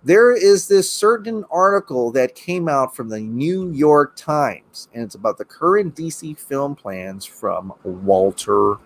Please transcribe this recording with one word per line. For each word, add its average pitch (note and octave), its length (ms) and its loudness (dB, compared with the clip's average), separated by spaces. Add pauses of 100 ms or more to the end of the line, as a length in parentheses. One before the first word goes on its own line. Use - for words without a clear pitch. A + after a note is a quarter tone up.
there G#3+ 280 6
is G3+ 360 4
this G3 220 2
certain A3 600 -2
article E3 600 0
that B2+ 240 0
came F3 340 -6
out C3+ 260 -2
from A#2 140 -10
the A2 100 -8
New D#3 520 -6
York D3 440 4
Times, C3+ 800 -6
and A#2 100 -10
it's G#2 120 -14
about G2+ 220 -4
the G#2 80 -12
current F3+ 500 -2
D E3 140 -8
C D#3 240 -12
film C#3+ 420 -8
plans F#2+ 500 -12
from F#2 480 -8 (100)
Walter G2 920 2 (100)